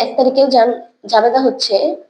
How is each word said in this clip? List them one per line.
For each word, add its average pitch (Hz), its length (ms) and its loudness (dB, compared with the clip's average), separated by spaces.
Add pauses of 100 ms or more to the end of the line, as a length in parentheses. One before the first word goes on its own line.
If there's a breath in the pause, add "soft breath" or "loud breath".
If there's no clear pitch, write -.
এক 247 140 -4
তারিখে 262 240 2 (140)
জান-, 233 260 2 (300)
জাবেদা 233 360 2
হচ্ছে - 280 -2 (340)